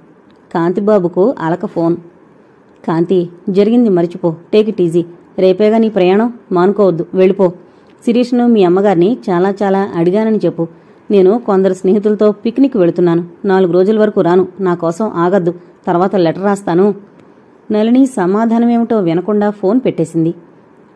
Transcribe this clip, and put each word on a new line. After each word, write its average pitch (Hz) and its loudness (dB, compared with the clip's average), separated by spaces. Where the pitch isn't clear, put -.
కాంతిబాబుకు 185 0
అలక 165 -4
ఫోన్. 170 -2
"కాంతి, 170 -2
జరిగింది 214 2
మర్చిపో, 175 -2
take 214 2
it 190 -4
easy. 165 0
రేపేగా 185 2
నీ 226 2
ప్రయాణం, 208 0
మానుకోవద్దు, 180 0
వెళ్ళిపో. 185 2
శిరీష్ను, 240 0
మీ 226 4
అమ్మగారిని 190 2
చాలా 185 0
చాలా 196 -2
అడిగానని 202 0
చెప్పు. 165 -2
నేను 202 4
కొందరు 190 0
స్నేహితులతో 208 0
పిక్నిక్ 233 -2
వెళుతున్నాను. 170 2
నాలుగు 190 2
రోజుల 190 2
వరకు 208 0
రాను, 180 2
నా 180 -2
కోసం 170 -4
ఆగద్దు, 175 -2
తర్వాత 180 0
లెటర్ 165 -2
రాస్తాను." 196 0
నళిని 233 2
సమాధానమేమిటో 233 0
వినకుండా 196 -2
ఫోన్ 208 -2
పెట్టేసింది. 165 -2